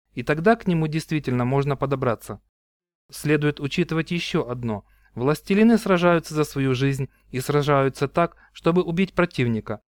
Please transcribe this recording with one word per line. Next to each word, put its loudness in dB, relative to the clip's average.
И -6
тогда 2
к -14
нему 0
действительно -2
можно 0
подобраться. -4
Следует -2
учитывать -4
еще -4
одно. -6
Властелины 4
сражаются 2
за 2
свою 0
жизнь -2
и -6
сражаются 0
так, -2
чтобы 2
убить -2
противника. -2